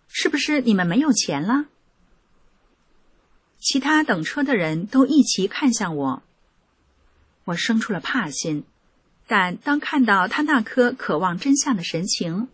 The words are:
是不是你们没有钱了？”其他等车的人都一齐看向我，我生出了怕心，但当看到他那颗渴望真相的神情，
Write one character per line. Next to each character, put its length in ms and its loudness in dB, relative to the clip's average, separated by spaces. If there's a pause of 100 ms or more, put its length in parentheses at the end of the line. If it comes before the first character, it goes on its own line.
是 220 -2
不 80 -2
是 240 0
你 140 4
们 100 2
没 140 2
有 120 4
钱 300 0
了？” 240 0 (1900)
其 220 -2
他 240 2
等 200 -2
车 200 -4
的 120 0
人 300 -2
都 220 4
一 160 6
齐 240 0
看 260 0
向 220 -2
我， 280 -4 (1200)
我 100 -4
生 240 0
出 120 -4
了 80 -4
怕 300 -4
心， 340 -6 (640)
但 320 0
当 220 -2
看 260 0
到 220 4
他 160 -2
那 180 2
颗 300 2
渴 260 -4
望 220 0
真 180 2
相 180 0
的 80 -4
神 220 -4
情， 480 -4